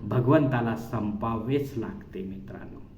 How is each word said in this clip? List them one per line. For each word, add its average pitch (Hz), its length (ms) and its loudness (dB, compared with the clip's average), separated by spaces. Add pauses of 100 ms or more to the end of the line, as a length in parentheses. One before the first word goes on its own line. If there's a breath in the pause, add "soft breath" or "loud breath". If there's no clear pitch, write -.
भगवंताला 120 720 4
संपावेच 113 1000 -2
लागते 98 460 -6
मित्रांनो. - 560 -10 (180)